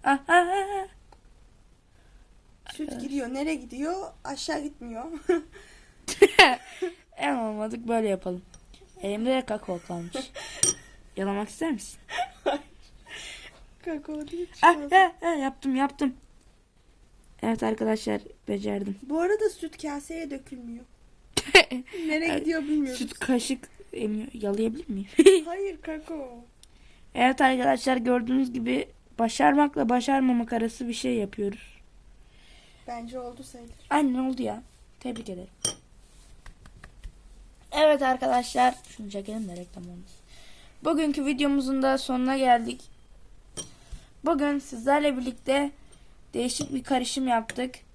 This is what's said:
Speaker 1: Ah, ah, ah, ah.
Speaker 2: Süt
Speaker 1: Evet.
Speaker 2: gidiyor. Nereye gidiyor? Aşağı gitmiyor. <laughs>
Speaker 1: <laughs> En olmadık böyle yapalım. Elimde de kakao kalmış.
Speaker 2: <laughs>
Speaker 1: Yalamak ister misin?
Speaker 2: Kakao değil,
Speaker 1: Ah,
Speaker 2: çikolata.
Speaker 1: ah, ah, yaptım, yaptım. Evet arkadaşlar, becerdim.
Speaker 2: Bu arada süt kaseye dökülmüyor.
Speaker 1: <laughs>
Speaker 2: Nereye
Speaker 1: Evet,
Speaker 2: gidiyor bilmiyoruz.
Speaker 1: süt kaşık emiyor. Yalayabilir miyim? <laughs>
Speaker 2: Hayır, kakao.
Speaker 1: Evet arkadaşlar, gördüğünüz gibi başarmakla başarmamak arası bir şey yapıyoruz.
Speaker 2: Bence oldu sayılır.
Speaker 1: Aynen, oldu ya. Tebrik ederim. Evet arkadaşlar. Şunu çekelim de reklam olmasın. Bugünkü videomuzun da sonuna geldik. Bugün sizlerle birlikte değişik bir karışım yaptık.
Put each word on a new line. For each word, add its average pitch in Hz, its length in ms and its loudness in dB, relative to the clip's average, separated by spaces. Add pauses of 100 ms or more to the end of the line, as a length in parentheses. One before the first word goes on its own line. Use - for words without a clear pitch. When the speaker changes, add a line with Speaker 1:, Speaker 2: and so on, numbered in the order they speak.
Speaker 1:
Ah, 277 140 4 (100)
ah, 349 200 8
ah, 392 360 -2
ah. 392 40 -12 (1900)
Speaker 2:
Süt 302 180 -6
Speaker 1:
Evet. 240 100 -10
Speaker 2:
gidiyor. 269 320 -4
Nereye 302 200 -2
gidiyor? 294 580 -6 (120)
Aşağı 285 380 -6
gitmiyor. 240 420 -10 (240)
<laughs> 339 140 4 (960)
Speaker 1:
<laughs> 277 240 8 (560)
En 285 180 0
olmadık 226 540 -6
böyle 226 200 2
yapalım. 185 340 -2 (600)
Elimde 214 280 -2
de 262 160 2
kakao 202 420 -6
kalmış. 175 280 -8
Speaker 2:
<laughs> - 160 -10 (840)
Speaker 1:
Yalamak 196 320 -2
ister 320 240 -4
misin? - 280 -8 (1800)
Speaker 2:
Kakao 302 460 -8
değil, 349 180 -6 (140)
Speaker 1:
Ah, 330 100 8
Speaker 2:
çikolata. 294 240 2
Speaker 1:
ah, 370 160 8 (140)
ah, 330 140 0
yaptım, 269 360 -2
yaptım. 269 380 0 (1300)
Evet 226 200 -2
arkadaşlar, 220 580 0 (280)
becerdim. 202 540 -4
Speaker 2:
Bu 285 180 -2
arada 427 300 2
süt - 320 -12
kaseye 302 480 -8
dökülmüyor. 247 540 -12 (720)
Speaker 1:
<laughs> 359 100 10 (420)
Speaker 2:
Nereye 311 260 0
Speaker 1:
Evet, - 60 -2
Speaker 2:
gidiyor 320 240 -2
bilmiyoruz. 285 360 -2
Speaker 1:
süt 240 200 -6
kaşık 254 500 -2 (240)
emiyor. 214 400 -4
Yalayabilir 220 560 -2
miyim? 196 200 -6 (180)
<laughs> 381 180 10
Speaker 2:
Hayır, 359 380 -6
kakao. 302 640 -10 (680)
Speaker 1:
Evet 254 260 4
arkadaşlar, 262 560 4
gördüğünüz 247 560 0
gibi 247 360 -2 (300)
başarmakla 277 720 4
başarmamak 247 640 2
arası 233 360 -4
bir 233 60 -6
şey 254 200 -2
yapıyoruz. 202 680 -6 (1080)
Speaker 2:
Bence 240 340 -10
oldu 247 220 -12
sayılır. 240 320 -18 (160)
Speaker 1:
Aynen, 285 240 4
oldu 262 280 0
ya. 220 200 -4 (380)
Tebrik 233 280 -8
ederim. 180 220 -12 (2250)
Evet 294 300 6
arkadaşlar. 254 720 2 (220)
Şunu 208 140 -12
çekelim 202 380 -8
de 175 80 -10
reklam 180 280 -14
olmasın. 175 360 -18 (640)
Bugünkü 294 420 2
videomuzun 269 560 2
da 269 160 4
sonuna 262 400 0
geldik. 247 420 4 (1400)
Bugün 285 340 2
sizlerle 269 580 2
birlikte 262 540 0 (640)
değişik 247 400 -2
bir 254 80 -4
karışım 262 460 -2
yaptık. 247 460 -2 (200)